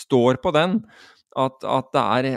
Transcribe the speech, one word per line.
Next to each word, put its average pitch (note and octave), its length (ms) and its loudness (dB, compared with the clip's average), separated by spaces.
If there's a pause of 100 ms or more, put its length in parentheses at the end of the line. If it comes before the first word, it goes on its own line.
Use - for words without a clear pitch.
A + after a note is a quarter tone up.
står B2+ 400 2
på F#3 120 -2
den, F3+ 260 0 (540)
at, - 320 -4
at C3 280 -4
det C3 80 0
er, B2+ 340 -2